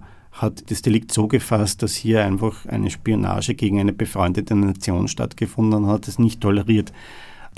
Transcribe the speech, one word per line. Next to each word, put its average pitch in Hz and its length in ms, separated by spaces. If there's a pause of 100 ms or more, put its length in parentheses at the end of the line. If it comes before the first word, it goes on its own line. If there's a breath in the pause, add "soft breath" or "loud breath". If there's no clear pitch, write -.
(320 loud breath)
hat - 380
das 107 100
Delikt 113 320
so 107 140
gefasst, 107 560
dass 110 120
hier 110 300
einfach 104 400
eine 101 260
Spionage 98 640
gegen 101 260
eine 101 120
befreundete 98 640
Nation 98 540
stattgefunden 107 800
hat, 104 200
das 107 140
nicht 113 200
toleriert. 104 520 (640 loud breath)